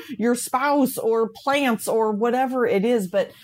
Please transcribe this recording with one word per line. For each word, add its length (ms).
your 160
spouse 640
or 300
plants 440
or 240
whatever 560
it 180
is. 220
But 240